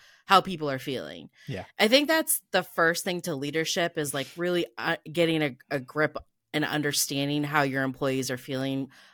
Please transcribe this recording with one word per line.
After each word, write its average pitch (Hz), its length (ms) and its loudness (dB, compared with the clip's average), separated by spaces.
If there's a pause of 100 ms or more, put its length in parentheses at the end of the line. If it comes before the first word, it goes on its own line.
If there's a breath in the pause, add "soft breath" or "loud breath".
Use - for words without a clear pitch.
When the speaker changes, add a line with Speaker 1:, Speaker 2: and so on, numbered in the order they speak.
(260 soft breath)
Speaker 1:
how 190 160 8
people 160 280 -4
are 131 100 -2
feeling. 87 500 -8 (180 soft breath)
Speaker 2:
Yeah. 95 180 -8 (120)
Speaker 1:
I 208 120 4
think 277 180 6
that's 320 340 0 (100)
the 180 120 2
first 170 400 2
thing 175 180 -2
to 165 140 -4
leadership 160 640 -2
is, 147 160 -2
like, 135 140 -4 (100)
really, 175 280 0 (120)
uh, 151 180 -2 (160)
getting 165 300 2
a, 135 160 -2 (120)
a 147 100 -2
grip 147 360 -2 (380)
and 151 100 0
understanding 143 800 0
how 147 200 2
your 135 200 0
employees 131 480 0
are 127 60 -2
feeling. 135 520 -4 (240 soft breath)